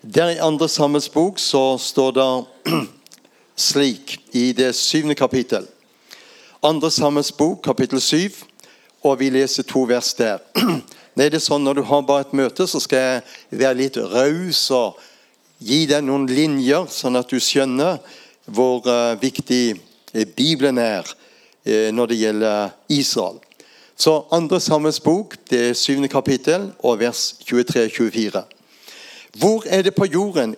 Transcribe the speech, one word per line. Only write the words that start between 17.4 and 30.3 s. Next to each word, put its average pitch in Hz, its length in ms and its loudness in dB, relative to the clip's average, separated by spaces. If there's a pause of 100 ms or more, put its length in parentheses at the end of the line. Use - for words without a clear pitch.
skjønner 139 560 0 (480)
hvor, 123 400 0
eh, 120 320 0
viktig, 123 600 -2 (340)
eh, 110 140 0 (100)
Bibelen 135 420 0
er, 107 300 -2 (560)
eh, 110 260 2
når 117 220 0
det 113 80 -2
gjelder 107 540 0 (200)
Israel. 117 460 -2 (560)
Så 156 240 2 (100)
Andre 170 300 0
Samuels 151 400 0
bok, 185 340 0 (160)
det 120 240 2
syvende 139 380 -2
kapittel, 143 680 0
og 117 220 0
vers 117 320 -2 (100)
tjuetre 120 460 0
tjuefire. 107 560 -2 (960)
Hvor 214 280 2
er 190 160 2
det 190 120 0
på 196 120 2
jorden 160 520 -2